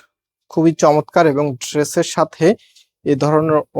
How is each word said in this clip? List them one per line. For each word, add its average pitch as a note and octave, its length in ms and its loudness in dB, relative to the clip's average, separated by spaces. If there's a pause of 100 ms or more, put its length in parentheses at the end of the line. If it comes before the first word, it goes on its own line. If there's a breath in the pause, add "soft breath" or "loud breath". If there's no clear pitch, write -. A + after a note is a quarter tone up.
(520)
খুবই E3 200 2 (100)
চমৎকার, D3+ 520 2
এবং C#3+ 120 -2 (180)
ড্রেসের D3 520 -4
সাথে D#3+ 300 -2 (680 soft breath)
এই C#3+ 120 0
ধরনের D#3 340 0 (220)